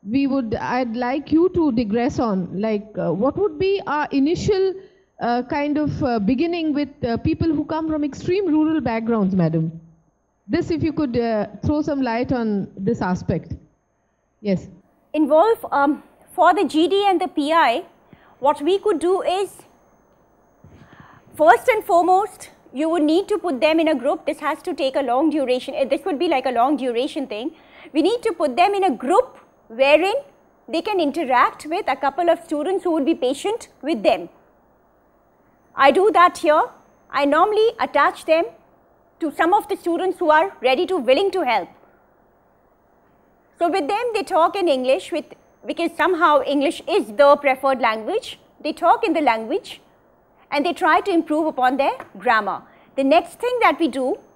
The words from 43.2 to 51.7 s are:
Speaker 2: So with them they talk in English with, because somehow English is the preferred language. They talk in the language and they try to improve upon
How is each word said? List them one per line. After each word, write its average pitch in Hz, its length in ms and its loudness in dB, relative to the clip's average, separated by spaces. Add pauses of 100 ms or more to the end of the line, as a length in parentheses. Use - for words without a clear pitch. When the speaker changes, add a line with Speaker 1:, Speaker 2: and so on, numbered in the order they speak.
Speaker 2:
So 339 120 2
with 302 180 -2
them 466 260 -2
they 415 80 -2
talk 339 340 2
in 392 120 0
English 262 420 0
with, 302 140 -4 (420)
because 320 300 -4
somehow 311 460 2
English 285 460 -2
is 330 200 0
the 285 280 6
preferred 269 440 0
language. 226 580 -4 (220)
They 302 120 -6
talk 370 320 2
in 330 100 0
the 339 60 2
language 233 600 -2 (680)
and 285 140 -2
they 349 80 0
try 339 280 2
to 403 100 -4
improve 320 360 0
upon 262 300 0